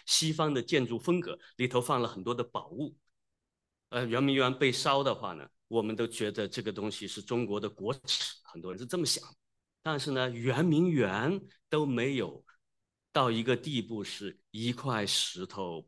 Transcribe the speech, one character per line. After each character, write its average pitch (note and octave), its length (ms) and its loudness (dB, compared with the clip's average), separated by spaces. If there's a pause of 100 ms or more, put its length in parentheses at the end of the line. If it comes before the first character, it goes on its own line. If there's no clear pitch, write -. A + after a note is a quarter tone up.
西 - 260 2
方 D3+ 220 2
的 B2 100 2
建 C3 240 2
筑 A2+ 120 -2
风 F3 200 2
格， - 180 -6 (200)
里 B2+ 100 0
头 B2 140 2
放 B2+ 220 2
了 A#2 40 0
很 F#2+ 160 -6
多 A#2 120 -2
的 A#2+ 100 -2
宝 - 240 -8
物。 A#2 260 -8 (920)
呃， B2 160 -2
圆 A#2+ 180 2
明 C#3 120 4
园 C3 220 4
被 C3+ 140 4
烧 C#3 320 2
的 B2 120 2
话 F#2+ 180 -6
呢， D2+ 160 -12 (180)
我 A2+ 140 2
们 A2 160 0
都 A#2 100 0
觉 G#2 240 -2
得 G2+ 160 -2
这 G#2+ 160 -6
个 G#2 80 -4
东 G2+ 200 -4
西 G2+ 180 -8
是 G2+ 140 -10
中 A#2+ 240 -2
国 G2+ 120 -2
的 G#2 80 -4
国 G2+ 280 -4 (100)
耻， - 380 -2
很 - 180 -16
多 F2+ 100 -8
人 F#2 80 -8
是 B2 60 -10
这 F3 140 -4
么 D#3 80 0
想。 - 180 0 (560)
但 D#3 180 -2
是 C#3+ 120 -4
呢， B2+ 180 2
圆 B2 340 0
明 F3 280 6
园 B2+ 500 2 (300)
都 D3+ 160 2
没 C3 300 0
有 D#2 280 -4 (680)
到 C3 180 4
一 A2+ 120 2
个 A#2+ 140 4
地 C3 240 -2
步， G#2 240 -6
是 - 340 -10 (120)
一 A#2 240 -4
块 A#2 320 -2
石 - 400 -2
头 F2 420 -6